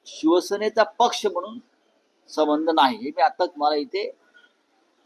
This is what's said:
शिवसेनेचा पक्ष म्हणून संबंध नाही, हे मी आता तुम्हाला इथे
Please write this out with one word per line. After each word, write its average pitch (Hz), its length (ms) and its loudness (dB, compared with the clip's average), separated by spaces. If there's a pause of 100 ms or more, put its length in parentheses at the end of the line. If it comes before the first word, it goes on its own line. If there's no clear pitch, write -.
शिवसेनेचा 202 760 0 (160)
पक्ष 247 260 0
म्हणून 196 320 -6 (720)
संबंध 151 400 0
नाही, 139 280 4
हे 123 120 -8
मी 160 120 -4
आता 165 240 0
तुम्हाला 151 300 -2
इथे 165 340 -4 (960)